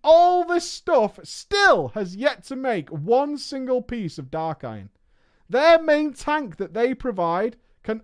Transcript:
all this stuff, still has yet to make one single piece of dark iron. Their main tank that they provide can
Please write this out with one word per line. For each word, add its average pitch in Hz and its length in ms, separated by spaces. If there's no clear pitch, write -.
all 349 440
this 349 260
stuff, 294 520
still 320 640
has 190 260
yet 240 300
to 269 100
make 247 320
one 240 500
single 262 440
piece 226 360
of 131 140
dark 160 320
iron. 107 260
Their 320 320
main 302 320
tank 294 440
that 165 160
they 240 200
provide 190 640
can 220 200